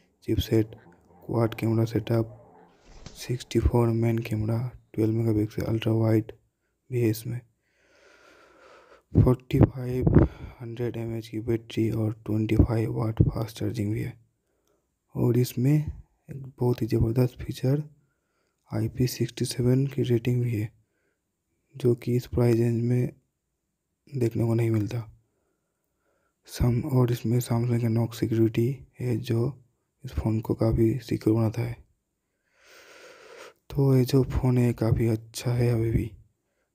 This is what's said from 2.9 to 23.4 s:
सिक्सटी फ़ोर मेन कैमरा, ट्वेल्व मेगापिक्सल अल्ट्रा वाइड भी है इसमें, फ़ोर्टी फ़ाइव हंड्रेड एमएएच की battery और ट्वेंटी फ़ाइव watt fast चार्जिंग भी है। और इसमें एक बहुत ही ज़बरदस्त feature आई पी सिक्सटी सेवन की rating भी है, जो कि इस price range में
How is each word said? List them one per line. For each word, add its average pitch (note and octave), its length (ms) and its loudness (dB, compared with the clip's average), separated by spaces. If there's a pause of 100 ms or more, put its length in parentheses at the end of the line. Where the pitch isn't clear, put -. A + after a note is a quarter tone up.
सिक्सटी - 420 -6
फ़ोर A#2+ 300 4
मेन A2+ 300 0
कैमरा, A2+ 400 -4 (340)
ट्वेल्व A2 220 0
मेगापिक्सल G#2+ 480 -2
अल्ट्रा A2 300 -2
वाइड A2 400 2 (580)
भी B2 100 -2
है A#2 100 2
इसमें, A#2+ 300 -8 (1700)
फ़ोर्टी - 480 4
फ़ाइव B2+ 680 4 (320)
हंड्रेड A#2 360 -6
एमएएच A#2 320 -6
की A2 120 -8
battery A2+ 500 -2
और A2 220 -2 (140)
ट्वेंटी A2 300 0
फ़ाइव A2+ 420 2
watt A2 240 0
fast - 360 0
चार्जिंग G#2+ 340 -4
भी A#2 100 -4
है। A#2+ 100 -6 (1000)
और B2 240 2
इसमें B2+ 360 2
एक - 680 -6 (160)
बहुत B2 240 0
ही A2+ 40 -2
ज़बरदस्त A#2 560 0
feature C#3 400 -2 (880)
आई A2 180 -4
पी B2+ 180 0
सिक्सटी - 380 -4
सेवन B2+ 420 2
की C3 160 -4
rating B2 400 0
भी A#2+ 120 -2
है, G#2+ 160 -4 (1040)
जो B2+ 200 2
कि A#2+ 220 -2
इस B2 100 -2
price A#2+ 300 2
range A#2 260 2
में B2 300 0 (960)